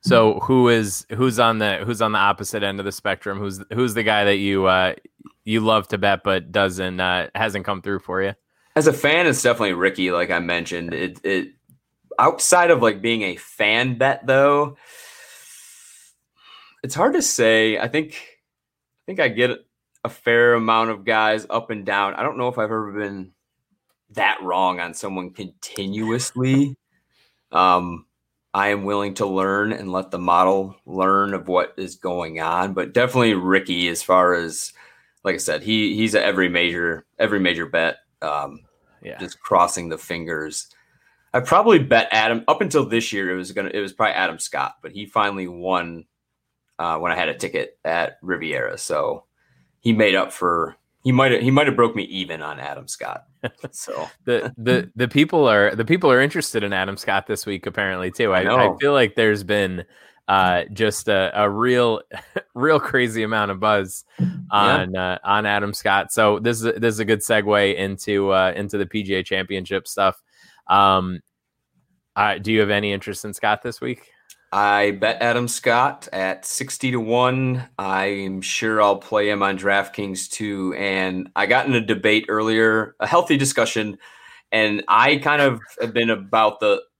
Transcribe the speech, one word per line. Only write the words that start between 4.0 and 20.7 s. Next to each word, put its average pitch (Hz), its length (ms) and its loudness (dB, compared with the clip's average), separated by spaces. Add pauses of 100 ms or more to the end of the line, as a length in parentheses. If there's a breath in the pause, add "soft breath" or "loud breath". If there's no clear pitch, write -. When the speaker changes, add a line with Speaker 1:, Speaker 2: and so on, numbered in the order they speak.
Speaker 1:
guy 104 200 2
that 101 140 4
you, 98 300 0
uh, 92 260 2 (520)
you 110 160 0
love 110 260 2
to 107 100 -4
bet 98 260 0
but 95 280 -2
doesn't, 92 480 -2
uh, 90 340 -2
hasn't 101 320 -4
come 98 160 -6
through 98 200 -6
for 92 200 -6
you? 98 140 -4 (400)
Speaker 2:
As 151 100 2
a 156 80 6
fan, 160 320 2
it's 135 160 0
definitely 113 320 2
Rickie, 90 380 0
like 87 180 -2
I 90 80 0
mentioned. 85 560 -4
It, 87 300 -6
it, 95 300 -2 (680)
outside 170 500 4
of, 135 140 6
like, 104 180 2
being 113 220 -2
a 90 120 -4
fan 117 640 -2
bet, 131 300 0
though, 139 500 4 (2000 loud breath)
it's 131 100 -8
hard 214 200 2
to 359 100 0
say. 110 560 2
I 120 80 -4
think, 151 260 -4
I - 960 -20
think 190 120 -8
I 139 100 2
get 120 360 -2 (380)
a 117 60 -4
fair 120 440 4
amount 113 380 2